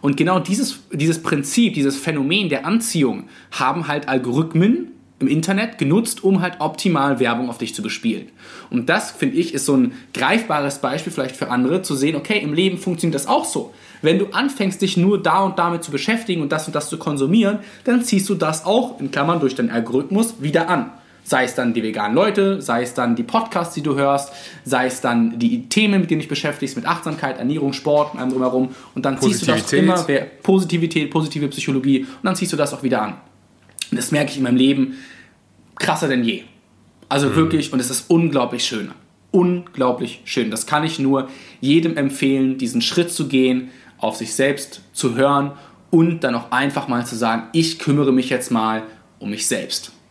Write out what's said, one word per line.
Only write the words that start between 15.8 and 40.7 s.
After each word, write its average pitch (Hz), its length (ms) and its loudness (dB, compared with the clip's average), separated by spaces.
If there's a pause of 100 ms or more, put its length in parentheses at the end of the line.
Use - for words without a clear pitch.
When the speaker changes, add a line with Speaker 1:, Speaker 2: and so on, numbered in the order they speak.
Speaker 1:
zu 147 80 -10
beschäftigen 180 500 -2
und 143 120 -2
das 156 140 -4
und 160 60 -10
das 151 140 -4
zu 160 100 -8
konsumieren, 175 640 2 (240)
dann 247 180 2
ziehst 196 280 0
du 202 60 0
das 160 300 -2
auch, 220 360 0
in 135 100 -4
Klammern, 156 300 0
durch 131 140 2
deinen 117 160 -2
Algorithmus 131 680 0
wieder 160 300 0
an. 156 220 0 (340)
Sei 131 180 2
es 123 100 -2
dann 120 200 0
die 113 100 0
veganen 107 320 -2
Leute, 196 460 2
sei 120 200 -2
es 123 120 -6
dann 120 240 0
die 120 60 -2
Podcasts, 170 520 -2
die 151 60 -6
du 143 140 0
hörst, 139 360 0 (320)
sei 131 220 0
es 127 160 -4
dann 117 360 2
die 117 300 0
Themen, 202 320 4
mit 165 120 0
denen 156 80 0
du 151 40 -4
dich - 60 -10
beschäftigst, 143 480 -4
mit 120 80 -6
Achtsamkeit, 147 540 -4
Ernährung, 139 340 -2
Sport 147 400 0
und - 80 -8
allem 127 80 -2
drumherum. 127 400 0 (260)
Und 127 80 -6
dann 139 160 0
ziehst - 220 2
du - 60 -2
das 110 160 2
Speaker 2:
Positivität. - 200 2
Speaker 1:
immer, 180 240 4
wer-, 139 180 2 (180)
Positivität, 170 680 2
positive 151 380 -2
Psychologie, 135 560 0
und - 180 -18
dann 185 140 0
ziehst 180 160 -2
du 160 40 -4
das 143 160 0
auch 135 100 -12
wieder 123 180 0
an. 104 140 -6 (760)
Und 120 60 -2
das - 140 -4
merke 147 200 0
ich 143 60 -8
in 131 60 0
meinem 123 120 2
Leben 131 380 2 (840)
krasser 156 320 0
denn 127 160 2
je. 107 200 -2 (640)
Also 139 200 2
Speaker 2:
Mhm. 135 60 0
Speaker 1:
wirklich, 156 380 2
und 131 60 0
es 120 100 -2
ist - 200 -6
unglaublich 139 560 2
schön. 98 260 -6 (400)
Unglaublich 175 920 0
schön. 110 260 -2
Das 110 160 -6
kann 151 160 0